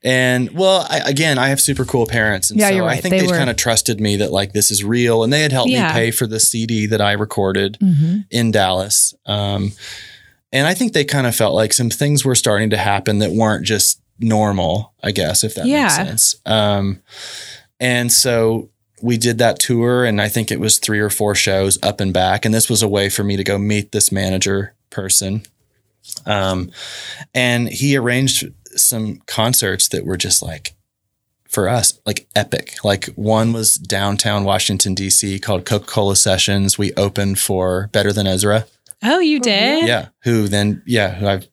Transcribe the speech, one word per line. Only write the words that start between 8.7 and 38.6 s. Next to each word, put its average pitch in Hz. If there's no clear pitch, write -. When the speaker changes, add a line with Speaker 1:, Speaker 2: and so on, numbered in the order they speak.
Speaker 1:
Um, 101
and 135
I 180
think 233
they 147
kinda 131
felt 107
like 107
some 117
things 143
were 131
starting 107
to 107
happen 101
that 101
weren't 107
just -
normal, 104
I 104
guess, 92
if 107
that -
Speaker 3:
Yeah. 285
Speaker 1:
makes 160
sense. -
Um, 101
and 123
so 113
we 120
did 113
that 117
tour, 123
and 107
I 104
think 110
it 95
was 107
three 107
or 104
four 104
shows 98
up 104
and 95
back. 92
And 110
this 110
was 117
a 110
way 98
for 104
me 101
to 98
go 98
meet 104
this -
manager 95
person. 98
Um, 95
and 120
he 139
arranged 123
some 110
concerts 113
that -
were 90
just, 92
like, 80
for 95
us, 117
like, -
epic. -
Like, 101
one 110
was 110
downtown 101
Washington, 98
D 98
C, 95
called 95
Coca-Cola 101
Sessions. 98
We 101
opened 98
for 92
Better 101
Than 101
Ezra. 104